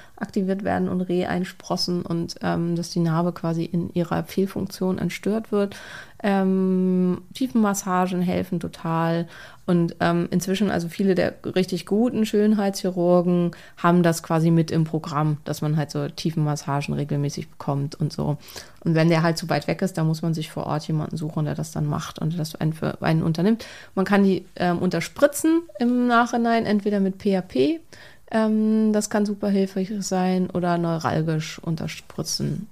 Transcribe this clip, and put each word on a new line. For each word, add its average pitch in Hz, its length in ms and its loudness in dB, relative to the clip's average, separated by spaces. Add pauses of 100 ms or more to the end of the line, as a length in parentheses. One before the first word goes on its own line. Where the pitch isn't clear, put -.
(160)
aktiviert 190 480 -2
werden 185 260 0
und 185 120 0
re-einsprossen 180 1000 -2
und, 170 400 -4
ähm, 170 340 0
dass 170 140 -4
die 180 100 -2
Narbe 170 320 2
quasi 165 320 -4
in 175 300 -4
ihrer 170 300 -2
Fehlfunktion 190 720 -2
entstört 202 540 -4
wird. 202 240 0 (480)
Ähm, 185 960 2 (140)
Tiefenmassagen 196 840 0
helfen 180 380 0
total. 165 680 -2 (400)
Und, 170 320 2
ähm, 170 320 2
inzwischen, 185 400 0
also 170 180 -2
viele 190 240 2
der 160 300 0
richtig 185 420 -2
guten 220 400 2
Schönheitschirurgen 180 1300 2 (260)
haben 175 240 6
das 165 220 2
quasi 165 260 2
mit 165 220 4
im 160 140 2
Programm, 156 580 -2
dass - 180 -6
man 151 160 0
halt 147 140 -2
so 143 160 -2
Tiefenmassagen 147 840 -2
regelmäßig 143 560 -2
bekommt 143 460 -4
und 147 180 -2
so. 147 240 -2 (460)
Und 175 120 2
wenn 160 140 4
der 160 140 4
halt 165 140 2
zu 160 120 -6
weit 147 180 -2
weg 165 140 -4
ist, 185 160 -2
dann 160 100 2
muss 160 140 -2
man 165 120 0
sich 156 180 -6
vor - 140 -6
Ort 151 220 -4
jemanden 160 300 -2
suchen, 156 280 -4
der 151 100 -2
das 160 160 -6
dann 156 140 -2
macht 156 340 -4
und 156 120 -2
der 175 80 -4
das 156 160 -6
einen 156 180 0
für 143 280 -6
einen 160 200 2
unternimmt. 170 440 0 (300)
Man 190 100 0
kann 202 180 4
die, 190 220 2 (100)
ähm, 175 240 0
unterspritzen 285 840 2 (160)
im 247 280 2
Nachhinein, 233 580 2
entweder 208 340 0
mit 190 180 0
P 196 180 0
H 185 60 2
P, 285 380 0 (520)
ähm, 220 640 4
das 208 160 0
kann 208 160 2
super 202 240 -2
hilfreich 196 500 0
sein, 185 500 0
oder 175 280 0
neuralgisch 160 840 -2
unterspritzen. - 1120 -6